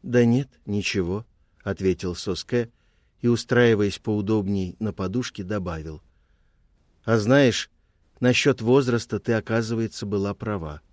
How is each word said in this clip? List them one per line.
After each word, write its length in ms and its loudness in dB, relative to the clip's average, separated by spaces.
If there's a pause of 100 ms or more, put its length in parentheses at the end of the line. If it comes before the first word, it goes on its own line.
"Да 240 2
нет, 240 2 (160)
ничего", 600 -4 (360)
ответил 520 -2
Соске 560 -4 (500)
и, 60 0
устраиваясь 720 2
поудобней 800 -2
на 140 -4
подушке, 500 -6
добавил: 580 -8 (1000)
"А 160 2
знаешь, 500 4 (500)
насчет 420 2
возраста 580 0
ты, 140 -2
оказывается, 720 -2
была 260 -2
права. 480 -8 (120)